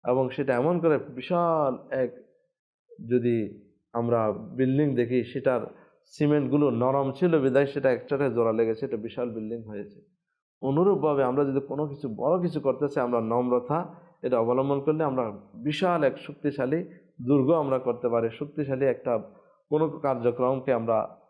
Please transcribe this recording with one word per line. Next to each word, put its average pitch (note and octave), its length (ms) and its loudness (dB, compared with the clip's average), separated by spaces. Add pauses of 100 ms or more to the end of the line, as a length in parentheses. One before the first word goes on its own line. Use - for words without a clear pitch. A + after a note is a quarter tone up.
এবং C3 260 0
সেটা C3+ 260 -4
এমন D3+ 240 2
করে D#3 160 4 (200)
বিশাল D#3+ 580 0 (180)
এক, C3 200 -2 (1000)
যদি A#2+ 260 2 (560)
আমরা A#2 280 0 (340)
বিল্ডিং C3+ 400 2
দেখি, A#2+ 280 0
সেটার B2+ 380 -2 (520)
সিমেন্টগুলো D3 580 2
নরম C3 400 0
ছিল F3 280 2
বিধায় C3+ 340 4
সেটা C3+ 180 2
একসাথে C3+ 440 -2
জোড়া A2+ 180 2
লেগেছে, A2+ 320 0
এটা A#2 120 -4
বিশাল A2+ 320 -6
বিল্ডিং A2+ 340 -8
হয়েছে। G#2 360 -12 (640)
অনুরূপভাবে D3 600 2
আমরা C3 220 2
যদি C#3 220 0
কোনো C#3+ 200 -4
কিছু, C#3 280 -10
বড় C3 260 0
কিছু D#3 200 -2
করতে C3+ 280 0
চাই, C#3+ 140 -2
আমরা B2 180 0
নম্রতা B2 580 0 (420)
এটা B2+ 180 0
অবলম্বন C3+ 420 2
করলে D#3 220 0
আমরা C3 220 0 (300)
বিশাল D3+ 480 0
এক C3 140 2
শক্তিশালী C#3+ 640 -4 (420)
দুর্গ C3+ 320 4
আমরা C#3 260 2
করতে B2 300 -2
পারি, A#2 180 2 (120)
শক্তিশালী C#3 460 -4
একটা B2 280 0 (580)
কোনো D#3 140 2 (140)
কার্যক্রমকে B2+ 720 0
আমরা A2+ 240 2 (320)